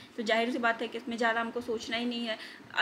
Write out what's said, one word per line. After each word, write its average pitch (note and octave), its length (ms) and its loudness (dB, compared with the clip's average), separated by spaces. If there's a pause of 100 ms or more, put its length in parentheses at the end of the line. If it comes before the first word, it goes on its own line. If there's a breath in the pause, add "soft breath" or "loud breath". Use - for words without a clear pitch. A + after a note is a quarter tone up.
(160 loud breath)
तो A#3+ 60 -2
जाहिर A3+ 280 4
सी C#4+ 80 0
बात A#3 240 2
है A#3 60 -2
कि A#3 100 -8
इसमें A#3 180 -6
ज़्यादा A3+ 240 4
हमको A#3 200 -2
सोचना A#3 360 -2
ही A#3+ 100 0
नहीं A#3 200 -2
है। A3 120 -2 (440 loud breath)